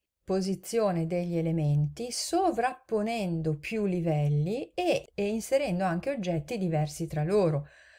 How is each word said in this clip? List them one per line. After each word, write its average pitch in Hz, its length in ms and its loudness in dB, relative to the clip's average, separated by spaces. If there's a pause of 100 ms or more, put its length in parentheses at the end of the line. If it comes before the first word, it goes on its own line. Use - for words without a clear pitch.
(220)
posizione 190 840 0
degli 175 280 -2
elementi 160 760 0
sovrapponendo 220 1400 0
più 208 300 -4
livelli 165 880 0
e, 349 380 0
e 202 140 -4
inserendo 220 560 0
anche 180 280 0
oggetti 180 460 -2
diversi 160 520 -2
tra 151 160 -2
loro, 160 420 2 (320)